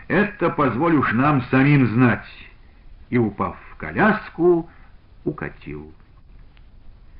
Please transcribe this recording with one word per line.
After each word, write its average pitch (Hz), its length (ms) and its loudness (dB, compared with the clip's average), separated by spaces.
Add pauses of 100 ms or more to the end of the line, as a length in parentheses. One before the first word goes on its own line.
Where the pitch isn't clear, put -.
«Это 175 420 -2
позволь 147 460 0
уж - 180 0
нам 135 300 2
самим 135 440 4
знать». 113 400 2 (800)
И, 123 80 0
упав 98 400 -2 (140)
в - 60 -20
коляску, 170 920 0 (560)
укатил. 76 680 -10 (1300)